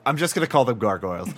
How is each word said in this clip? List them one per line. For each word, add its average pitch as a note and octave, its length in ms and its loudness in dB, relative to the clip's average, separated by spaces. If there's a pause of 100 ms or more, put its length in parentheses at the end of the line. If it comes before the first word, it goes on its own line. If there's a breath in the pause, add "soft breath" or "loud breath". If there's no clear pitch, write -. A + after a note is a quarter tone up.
I'm C#3+ 120 0
just E3 160 0
gonna D#3+ 140 0
call C3+ 180 4
them A#2 140 0
gargoyles. F#2 580 -2